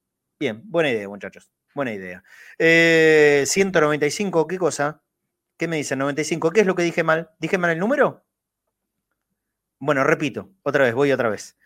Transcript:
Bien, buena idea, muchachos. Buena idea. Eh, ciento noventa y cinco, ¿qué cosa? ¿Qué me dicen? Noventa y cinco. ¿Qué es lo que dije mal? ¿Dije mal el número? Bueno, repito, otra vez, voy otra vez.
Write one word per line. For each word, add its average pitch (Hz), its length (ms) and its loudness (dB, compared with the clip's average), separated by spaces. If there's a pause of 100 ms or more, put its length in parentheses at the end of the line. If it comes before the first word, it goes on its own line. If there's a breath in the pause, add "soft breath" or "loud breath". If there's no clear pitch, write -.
(400)
Bien, 113 240 -6
buena 170 260 -2
idea, 107 200 -4
muchachos. 101 420 -16 (220)
Buena 131 200 -6
idea. 92 300 -14 (340 loud breath)
Eh, 160 880 4
ciento 190 340 0
noventa 151 280 0
y - 20 0
cinco, 165 380 -2
¿qué 180 100 -6
cosa? 151 460 -4 (540)
¿Qué 165 100 -6
me 170 100 -4
dicen? 135 220 -6
Noventa 143 220 -4
y - 20 -2
cinco. 156 260 -2
¿Qué 170 120 2
es 196 40 4
lo 185 80 0
que 175 80 -2
dije 170 220 -2
mal? 160 340 -2
¿Dije 170 220 -4
mal 175 100 0
el 165 80 -2
número? 214 460 -2 (1500)
Bueno, 135 260 0
repito, 135 460 -2 (140)
otra 139 220 2
vez, 113 100 0
voy 139 160 2
otra 123 180 0
vez. - 260 -10 (100)